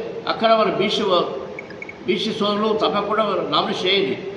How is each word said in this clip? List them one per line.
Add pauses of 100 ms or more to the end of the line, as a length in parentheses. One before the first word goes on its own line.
(280)
అక్కడ
మన
బీసీ, (1040)
బీసీ
సోదరులు
తప్పకుండా (280)
నామినేట్
చేయండి. (180)